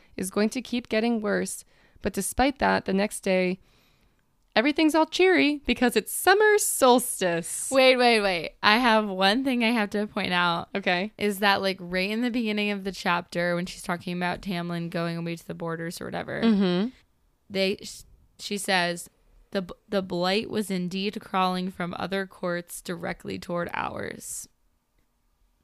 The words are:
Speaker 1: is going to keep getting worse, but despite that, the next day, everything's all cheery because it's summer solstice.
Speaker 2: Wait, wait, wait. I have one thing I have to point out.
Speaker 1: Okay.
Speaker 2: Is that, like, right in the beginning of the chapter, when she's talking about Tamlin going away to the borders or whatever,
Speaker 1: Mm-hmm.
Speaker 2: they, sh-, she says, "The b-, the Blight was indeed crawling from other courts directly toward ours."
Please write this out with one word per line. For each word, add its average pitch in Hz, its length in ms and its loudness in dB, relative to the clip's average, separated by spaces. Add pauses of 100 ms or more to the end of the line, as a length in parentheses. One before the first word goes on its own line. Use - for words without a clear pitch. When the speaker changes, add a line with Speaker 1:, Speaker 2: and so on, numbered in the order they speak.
(160)
Speaker 1:
is 185 160 -6
going 214 180 2
to 254 120 -6
keep 240 260 -6
getting 226 320 0
worse, 190 460 -4 (360)
but 202 120 -4
despite 262 460 -2
that, 190 260 2
the 196 80 -2
next 196 260 -2
day, 185 400 0 (960)
everything's 302 400 4
all 311 100 6
cheery 294 600 4
because 240 320 2
it's - 160 -2
summer 415 440 6
solstice. 240 1120 2
Speaker 2:
Wait, 262 280 6
wait, 240 240 6
wait. 180 300 -2 (120)
I 208 140 6
have 220 320 4
one 196 340 2
thing 247 180 0
I 226 100 2
have 214 180 0
to 208 180 -2
point 190 240 -4
out. 175 420 0
Speaker 1:
Okay. 190 440 -2
Speaker 2:
Is 208 220 -2
that, 202 220 2
like, 190 200 -2
right 185 280 -4
in 220 120 -2
the 247 100 -2
beginning 214 400 -2
of 196 140 -6
the 190 80 -6
chapter, 175 640 -2
when 175 100 -2
she's - 180 -14
talking 175 320 -6
about 180 260 -4
Tamlin 175 480 -6
going 170 280 -4
away 170 180 -6
to 165 100 -20
the 170 80 -12
borders 165 460 -8
or - 60 -8
whatever, - 360 -8
Speaker 1:
Mm-hmm. 196 480 2 (600)
Speaker 2:
they, 190 320 -2
sh-, - 220 -16 (360)
she - 200 -8
says, 175 500 -2 (400)
"The 196 140 -4
b-, 175 100 -12 (160)
the 196 140 0
Blight 185 480 -2
was 214 180 -4
indeed 190 500 -4
crawling 185 520 -2
from 175 260 -8
other 190 300 -4
courts 175 540 -8
directly 185 580 -8
toward 175 340 -6
ours." - 720 -8 (1160)